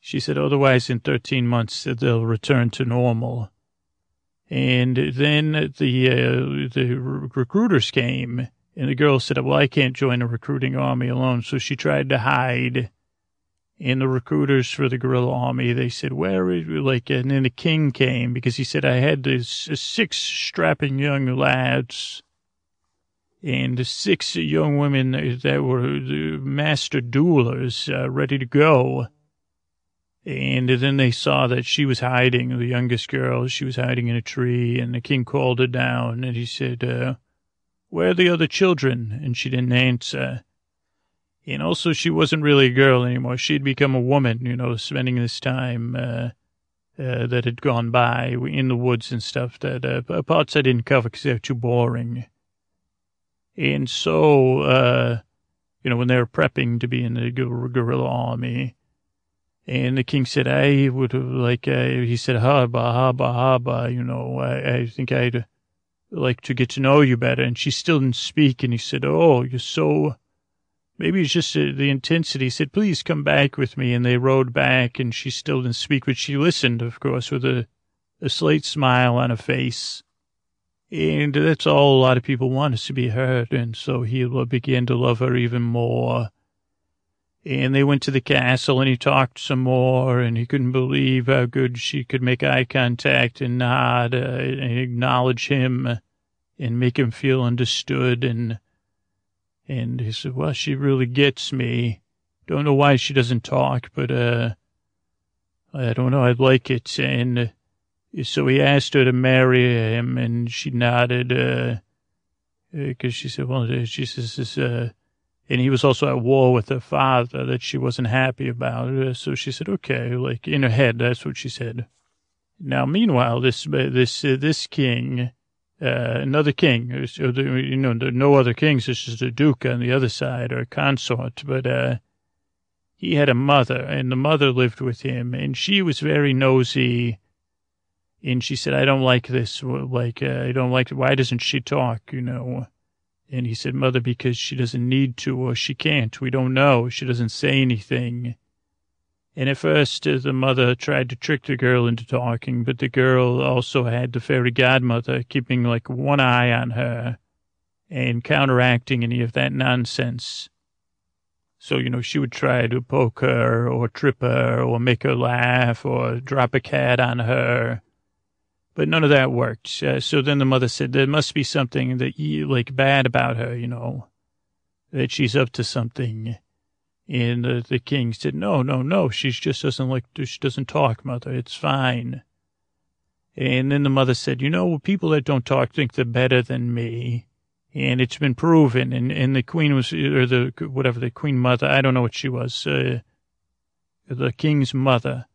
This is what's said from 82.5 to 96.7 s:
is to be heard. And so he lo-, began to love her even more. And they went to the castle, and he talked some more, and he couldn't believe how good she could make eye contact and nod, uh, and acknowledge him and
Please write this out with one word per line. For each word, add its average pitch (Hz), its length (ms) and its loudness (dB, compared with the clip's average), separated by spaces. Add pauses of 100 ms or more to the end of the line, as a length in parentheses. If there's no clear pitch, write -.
is 113 140 -4
to 139 80 -8
be 127 140 0
heard. 123 440 0
And 117 240 -2
so 127 240 -4
he 123 240 -2
lo-, 123 220 -2
began 123 400 0
to 123 80 2
love 120 240 2
her 127 180 0
even 120 240 0
more. 120 720 0 (1120)
And 135 300 0
they 139 100 6
went 139 180 2
to - 80 -2
the 135 100 0
castle, 131 600 0
and 135 80 2
he 127 80 2
talked 135 420 0
some 131 220 -2
more, 127 600 2
and 117 160 0
he 117 80 -2
couldn't 127 280 0
believe 131 560 0
how 131 180 2
good 123 320 -2
she 135 260 -6
could 127 180 -4
make 127 200 0
eye 131 220 2
contact 123 760 0
and 123 160 -2
nod, 123 580 0
uh, 123 40 0
and 131 600 -4
acknowledge 127 720 0
him 127 520 0 (580)
and 120 220 -4